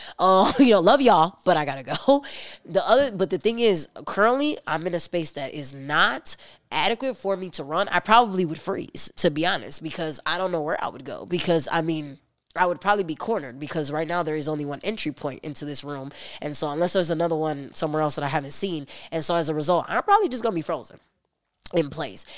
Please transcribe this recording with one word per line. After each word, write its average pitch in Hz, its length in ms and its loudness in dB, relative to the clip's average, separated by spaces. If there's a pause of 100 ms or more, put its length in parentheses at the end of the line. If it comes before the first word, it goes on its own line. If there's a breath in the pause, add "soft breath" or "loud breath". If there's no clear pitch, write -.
(160 loud breath)
Uh, 190 380 6
<laughs> - 60 -6
you 254 100 8
know, 196 100 8
love 226 200 6
y'all, 185 440 6
but 180 120 4
I 151 80 0
gotta 139 180 -6
go. 277 420 2 (400 loud breath)
The 175 240 0
other, 254 220 6
but 185 200 -2
the 185 80 -2
thing 226 200 0
is, 196 300 2 (180)
currently, 262 580 2
I'm 160 220 -2
in 170 80 -4
a 165 60 -2
space 165 320 -4
that 139 200 -8
is 139 220 -8
not 160 640 -2 (340 loud breath)
adequate 214 440 0
for 196 200 -2
me 185 160 -8
to 156 140 -8
run. 165 240 -2
I 175 120 2
probably 208 440 6
would 160 140 -4
freeze, - 580 -6
to 175 140 2
be 151 160 -2
honest, 151 360 -2
because 156 440 -6
I 160 100 -2
don't 185 160 -2
know 165 80 -2
where 151 220 -4
I - 60 -4
would 135 160 -12
go. 123 200 -10
Because, 165 480 0
I 165 80 0
mean, 156 380 -4 (360)
I 180 120 2
would 175 140 -2
probably 202 240 2
be 160 100 -6
cornered 139 440 -6
because 147 320 -4
right 147 180 -4
now 175 140 0
there 156 140 -2
is 151 120 -4
only 151 180 -4
one 143 180 -8
entry 196 280 -4
point - 320 -10
into 151 200 -8
this 143 180 -8
room. 139 300 -10 (300 loud breath)
And 147 120 -6
so 151 140 -4
unless 170 240 -2
there's 175 180 0
another 165 260 0
one 151 360 -4
somewhere 156 300 -2
else 147 140 0
that 143 80 -4
I 139 40 -2
haven't 139 240 -4
seen, 165 340 -4 (240 loud breath)
and 160 140 -4
so 170 100 0
as 165 140 0
a 156 60 0
result, 151 340 0
I'm 220 140 -2
probably 403 260 4
just 240 140 -6
gonna 220 120 0
be 160 80 -2
frozen 147 380 -8 (760)
in 160 140 2
place. 135 380 -8 (120 loud breath)